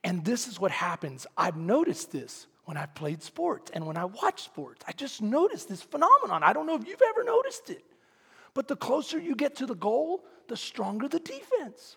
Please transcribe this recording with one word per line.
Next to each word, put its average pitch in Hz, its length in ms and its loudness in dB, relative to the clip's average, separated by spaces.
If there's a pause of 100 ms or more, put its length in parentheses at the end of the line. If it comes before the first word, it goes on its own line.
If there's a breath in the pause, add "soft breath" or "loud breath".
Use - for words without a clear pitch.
And 175 200 -2
this 240 240 0
is 214 100 -12
what 185 140 2
happens. 165 640 -4
I've 170 200 0
noticed 202 540 2
this - 380 -10 (160)
when 156 120 -10
I've 147 180 -8
played 151 280 -4
sports - 500 -4
and 165 140 -6
when 156 100 -6
I 170 80 -2
watch 202 380 -2
sports. - 440 -12
I 165 60 -10
just 262 300 -8
noticed 302 460 2
this 185 140 -8
phenomenon. 370 600 6
I 156 100 8
don't 311 140 0
know 320 80 0
if 233 140 -4
you've 415 140 2
ever 453 200 4
noticed 480 480 0
it. - 140 -12 (680 soft breath)
But - 140 -2
the - 100 -2
closer 294 420 0
you 339 180 -2
get 285 200 0
to 262 100 -4
the 208 100 -6
goal, 269 480 0 (240 loud breath)
the 233 80 -8
stronger 214 500 -4
the 330 140 -2
defense. 480 760 -6